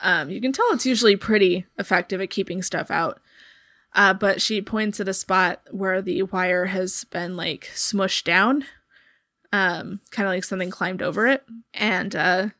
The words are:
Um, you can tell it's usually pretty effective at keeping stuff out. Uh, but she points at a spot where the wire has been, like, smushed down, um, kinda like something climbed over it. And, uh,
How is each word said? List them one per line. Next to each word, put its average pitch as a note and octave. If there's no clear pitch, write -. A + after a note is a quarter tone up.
Um, D#3+
you F#3+
can B3+
tell A#4
it's B3+
usually A3+
pretty F#3+
effective F#3
at F#3+
keeping F#3
stuff D#3+
out. D#3+
Uh, G3
but G3
she G#3+
points G#3+
at F#3+
a F#3+
spot F#3
where F#3+
the F#3+
wire F#3
has F#3
been, F3+
like, E3+
smushed -
down, A3
um, F#3
kinda G3+
like F#3
something F#3
climbed F#3
over G3
it. C4+
And, F#3+
uh, F3+